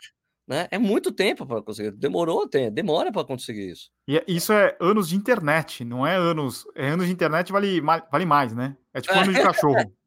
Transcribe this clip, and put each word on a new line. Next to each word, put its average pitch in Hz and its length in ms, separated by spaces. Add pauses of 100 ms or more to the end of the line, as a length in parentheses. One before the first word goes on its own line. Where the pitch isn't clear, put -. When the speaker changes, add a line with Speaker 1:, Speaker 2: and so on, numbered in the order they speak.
(480)
Speaker 1:
né? 156 220
É 185 80
muito 233 340
tempo 208 340
pra 113 160
conseguir. 107 300
Demorou, 165 560
tem, 127 240
demora 175 380
pra 196 140
conseguir 107 460
isso. - 200 (160)
Speaker 2:
E 143 120
é, 156 100
isso 175 240
é 202 280
anos 185 280
de 175 80
internet, 160 680
não 123 220
é 170 100
anos, 156 480 (100)
é 139 140
anos 175 180
de 180 60
internet 175 380
vale 196 300
ma-, 160 320
vale 156 140
mais, 143 280
né? 131 220 (180)
É 135 60
tipo 180 140
Speaker 1:
É. 196 80
Speaker 2:
ano 196 100
de 254 100
cachorro, 156 320 (320)